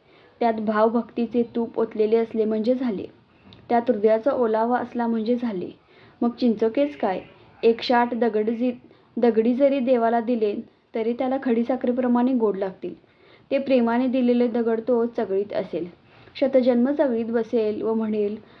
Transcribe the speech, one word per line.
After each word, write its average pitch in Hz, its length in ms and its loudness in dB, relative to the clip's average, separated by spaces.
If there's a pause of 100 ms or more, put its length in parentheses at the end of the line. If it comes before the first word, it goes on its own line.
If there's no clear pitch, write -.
(400)
त्यात 233 140 2
भावभक्तीचे 226 880 0 (120)
तूप 233 240 -4
ओतलेले 214 380 0
असले 226 280 -2
म्हणजे 220 300 0
झाले, 240 300 -4 (640)
त्यात 240 180 2
हृदयाचा 220 440 2
ओलावा 233 480 2
असला 240 280 -4
म्हणजे 226 280 0
झाले. 233 340 -6 (520)
मग 240 80 2
चिंचोकेच 240 680 0
काय, 190 240 -2 (420)
एकशे 233 300 2
आठ 240 200 2
दगड 220 360 0
जी, 240 220 -2 (460)
दगडी 226 360 2
जरी 277 260 2
देवाला 233 400 2
दिले 214 360 -2 (400)
तरी 233 180 -2
त्याला 262 300 -2
खडीसाखरेप्रमाणे 247 920 0
गोड 220 240 0
लागतील. 190 360 -6 (580)
ते 269 60 2
प्रेमाने 254 500 2
दिलेले 240 400 2
दगड 226 400 0
तो 233 180 2
चगळीत 202 480 -4
असेल, 180 340 -6 (480)
शतजन्म 254 560 2
चगळीत 262 340 0
बसेल 220 560 -2
व 220 120 -2
म्हणेल, 214 420 -2 (240)